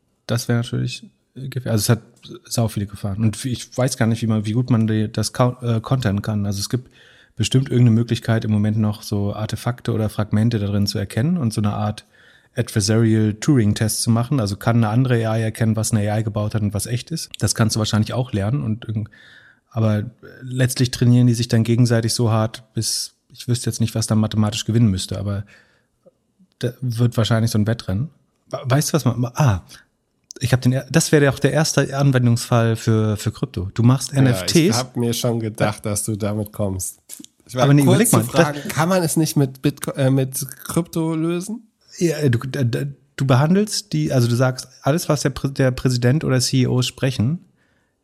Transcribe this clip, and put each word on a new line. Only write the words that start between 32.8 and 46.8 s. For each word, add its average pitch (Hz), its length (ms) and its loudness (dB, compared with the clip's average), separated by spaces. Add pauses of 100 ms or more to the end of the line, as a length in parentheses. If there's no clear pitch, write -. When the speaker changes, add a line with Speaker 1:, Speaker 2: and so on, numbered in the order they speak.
Speaker 1:
für 110 140 -4
Krypto. - 420 -6
Du 113 120 2
machst 131 260 4
Speaker 2:
Ja, 139 80 -2
Speaker 1:
N 135 80 6
F 92 200 0
Ts. - 100 0
Speaker 2:
ich 165 180 4
hab 123 220 -4
mir 120 180 0
schon 117 240 -2
gedacht, 107 480 -4
dass 104 180 -4
du 110 120 -4
damit 104 340 -4
kommst. 95 500 -6 (460)
Ich - 80 -16
war 123 80 -2
Speaker 1:
Aber 139 120 6
nee, 147 100 6
Speaker 2:
kurz 127 100 6
Speaker 1:
überleg 226 180 4
mal, 110 120 4
Speaker 2:
zu 123 60 -8
fragen, 147 340 2
Speaker 1:
das - 80 -8
Speaker 2:
kann 165 160 0
man 185 160 2
es - 120 -2
nicht 156 200 0
mit 135 260 0
Bitco-, 147 320 -4
äh, 131 160 2
mit 135 340 0 (200)
Krypto 165 500 -4
lösen? 175 540 -6 (300)
Speaker 1:
Ja, 151 300 0
du, 117 100 2
d-, 131 260 -4
d-, 139 220 -2 (300)
du 135 100 -2
behandelst 156 640 0
die, 151 200 -2
also 120 160 2
du 120 60 -2
sagst, 131 340 -2 (140)
alles, 156 260 0
was 151 140 0
der 143 80 -2
Prä-, 135 200 -6
der 131 220 0
Präsident 127 520 0
oder 131 160 0
C 127 220 0
E 123 60 2
Os 123 180 0